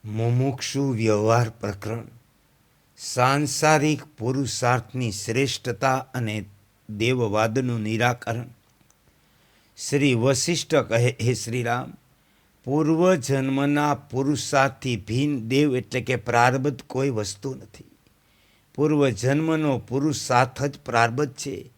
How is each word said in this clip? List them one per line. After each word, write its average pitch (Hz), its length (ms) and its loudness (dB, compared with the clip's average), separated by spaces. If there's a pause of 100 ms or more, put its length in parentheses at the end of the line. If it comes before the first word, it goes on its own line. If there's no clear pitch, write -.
મુમુક્ષુ 123 840 0
વ્યવહાર 113 580 2
પ્રકરણ, 104 540 -8 (920)
સાંસારિક 147 1040 2 (140)
પુરુષાર્થની 123 920 -2
શ્રેષ્ઠતા 127 840 -2
અને 110 480 -6 (460)
દેવવાદનું 113 920 0
નિરાકરણ. 117 680 -2 (1400)
શ્રી 139 260 2
વશિષ્ઠ 135 600 0
કહે, 120 460 2
"હે 123 120 2
શ્રીરામ, 117 600 -4 (720)
પૂર્વજન્મના 147 1300 2
પુરુષાર્થથી 135 1040 0
ભિન્ન 120 520 -2
દેવ 135 280 2
એટલે 127 240 -4
કે 127 160 -2
પ્રારબ્ધ 123 680 2
કોઈ 135 240 -2
વસ્તુ 113 440 -6
નથી. 120 300 -20 (880)
પૂર્વજન્મનો 147 1040 0
પુરુષાર્થ 131 840 0
જ 143 160 -4
પ્રારબ્ધ 120 540 0
છે. - 460 -12